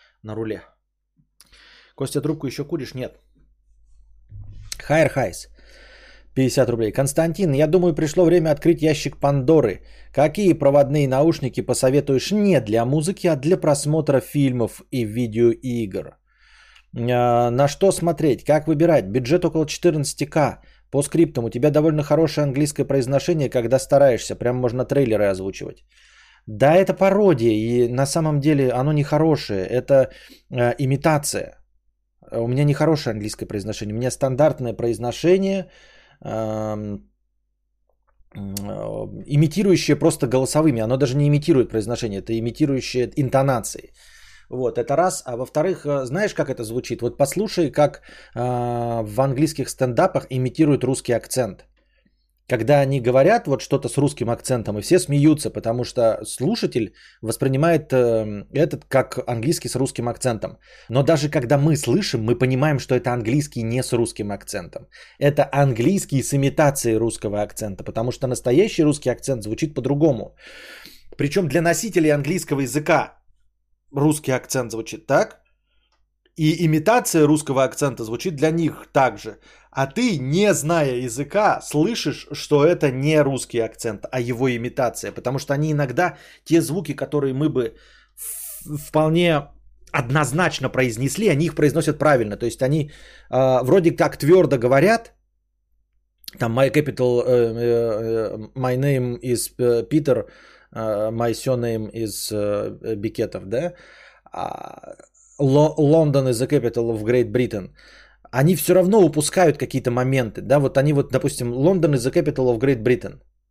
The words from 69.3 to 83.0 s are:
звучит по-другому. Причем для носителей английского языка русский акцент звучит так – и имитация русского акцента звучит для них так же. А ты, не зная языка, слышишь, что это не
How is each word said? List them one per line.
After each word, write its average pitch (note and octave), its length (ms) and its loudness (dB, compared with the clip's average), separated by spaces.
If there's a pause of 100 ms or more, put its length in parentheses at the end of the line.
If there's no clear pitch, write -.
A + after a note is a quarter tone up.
звучит A2 320 -6
по-другому. C3+ 600 0 (800)
Причем D3+ 320 -2
для E3+ 140 0
носителей E3+ 480 2
английского D3 500 -2
языка C#3 540 0 (840)
русский D3 360 0
акцент B2 400 -4
звучит A2 340 -10
так – F3 340 0 (960)
и E3 300 2
имитация D#3+ 600 2
русского D3 360 2
акцента B2+ 420 -2
звучит B2 300 -6
для D3 160 0
них D#3+ 420 -2
так B2 260 2
же. G#2+ 200 -14 (320)
А C3+ 160 -2
ты, A3 320 -2
не F3 360 2
зная D3 420 0
языка, C#3 640 0
слышишь, - 720 -2
что D3 320 2
это D#3+ 260 2
не D3 320 2